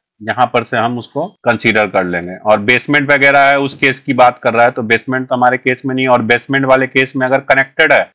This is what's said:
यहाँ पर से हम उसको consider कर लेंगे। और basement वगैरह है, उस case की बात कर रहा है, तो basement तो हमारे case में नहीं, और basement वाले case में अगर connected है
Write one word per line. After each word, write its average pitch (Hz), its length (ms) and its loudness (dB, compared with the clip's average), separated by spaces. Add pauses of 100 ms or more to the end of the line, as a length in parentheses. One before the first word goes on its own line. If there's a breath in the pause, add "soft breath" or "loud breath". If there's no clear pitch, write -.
(240)
यहाँ 110 220 -2
पर 120 180 -2
से 120 140 -6
हम 120 200 -2
उसको 143 280 -10
consider 110 600 -2
कर 92 160 -2
लेंगे। 90 320 -8
और 107 240 0
basement 135 520 -2
वगैरह 139 280 4
है, 139 200 4
उस 139 160 -4
case 135 240 -2
की 139 140 -6
बात 123 300 2
कर 120 100 0
रहा 117 120 4
है, 127 60 2
तो 127 100 -8
basement 127 480 -4
तो 131 60 -2
हमारे 127 220 0
case 127 280 -4
में 131 100 -6
नहीं, 131 120 -2
और 123 140 2
basement 120 440 -2
वाले 131 220 2
case 131 280 -2
में 131 120 -2
अगर 131 120 0
connected 135 540 0
है 104 220 0